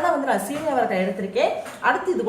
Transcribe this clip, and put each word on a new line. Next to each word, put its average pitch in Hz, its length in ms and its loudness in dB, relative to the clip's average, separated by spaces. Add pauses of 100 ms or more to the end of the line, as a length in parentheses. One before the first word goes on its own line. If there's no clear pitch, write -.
தான் 330 100 4
வந்து 269 160 -2
நான் 196 160 0
சீனியர் 294 280 -2
அவரைக்காய் 196 300 2
எடுத்திருக்கேன். 202 460 0 (380)
அடுத்து 359 260 0
இது 226 140 0